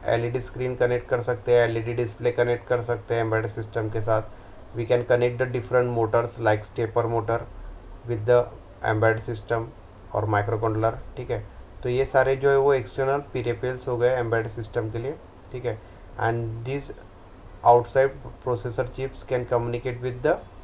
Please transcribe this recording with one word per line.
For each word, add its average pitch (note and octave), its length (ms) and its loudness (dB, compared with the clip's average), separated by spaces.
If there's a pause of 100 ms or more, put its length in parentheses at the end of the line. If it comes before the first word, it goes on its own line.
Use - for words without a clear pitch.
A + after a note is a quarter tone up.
एलईडी A#2+ 340 0
स्क्रीन B2+ 360 -4
कनेक्ट B2 340 2
कर B2 120 0
सकते A#2+ 300 0
हैं, A#2+ 180 6
एलईडी A2+ 240 -2
डिस्प्ले A#2+ 380 0
कनेक्ट A#2+ 360 2
कर B2 140 2
सकते A#2 340 -2
हैं A#2 60 2
एम्बेडेड A2 260 0
सिस्टम A2 420 -4
के A2 120 -2
साथ, A2 200 2 (560)
we A#2 80 -2
can B2 260 2
connect A#2+ 260 4
the B2+ 180 0
different B2 420 2
motors A2+ 400 2
like G#2+ 280 0
stepper A#2 380 -2
motor A#2 360 0 (720)
with G#2+ 160 -2
the B2 180 6 (420)
embedded A2 440 4
system A2+ 360 -4 (480)
और G#2+ 120 0
microcontroller। A2 680 0 (240)
ठीक B2+ 140 -6
है, G#2 140 -4 (380)
तो B2 60 -2
ये B2+ 160 2
सारे C3+ 300 4
जो C3+ 140 2
है C#3 80 6
वो C#3 160 6
एक्सटर्नल C3+ 500 0 (120)
peripherals B2 520 -4
हो B2 100 -2
गए A#2+ 120 4
एम्बेडेड A#2 380 0
सिस्टम A2 420 -4
के A2+ 80 -6
लिए। C3+ 200 -6 (340)
ठीक B2+ 140 -8
है, A2 140 -4 (420)
and A#2 480 -2
these C#3+ 220 -6 (760)
outside A#2+ 440 6 (380)
processor B2 380 -2
chips - 460 -8
can B2 220 0
communicate A#2+ 500 -2
with B2 200 -4
the, D3+ 120 4 (280)